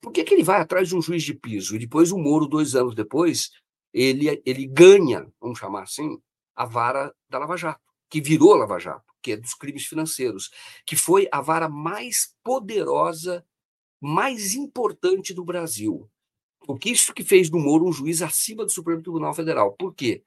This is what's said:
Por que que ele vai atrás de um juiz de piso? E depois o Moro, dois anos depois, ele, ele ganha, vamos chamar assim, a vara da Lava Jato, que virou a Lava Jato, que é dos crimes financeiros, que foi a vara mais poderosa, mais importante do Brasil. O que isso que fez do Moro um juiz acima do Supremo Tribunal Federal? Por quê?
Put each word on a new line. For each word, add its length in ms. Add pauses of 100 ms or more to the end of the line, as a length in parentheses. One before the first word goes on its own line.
Por 120
que 100
que 100
ele 120
vai 160
atrás 260
de 80
um 80
juiz 220
de 100
piso? 400
E 60
depois 320
o 40
Moro, 300
dois 300
anos 180
depois, 560 (420)
ele, 540
ele 180
ganha, 600 (140)
vamos 180
chamar 240
assim, 380 (340)
a 100
vara 480 (160)
da 120
Lava 160
Jato, 240 (280)
que 120
virou 340
a 40
Lava 200
Jato, 420
que 120
é 40
dos 180
crimes 300
financeiros, 680 (340)
que 80
foi 380
a 80
vara 280
mais 640 (120)
poderosa, 1000 (560)
mais 540
importante 800
do 100
Brasil. 640 (560)
O 140
que 120
isso 220
que 120
fez 260
do 80
Moro 300
um 40
juiz 300
acima 420
do 60
Supremo 320
Tribunal 320
Federal? 380
Por 200
quê? 340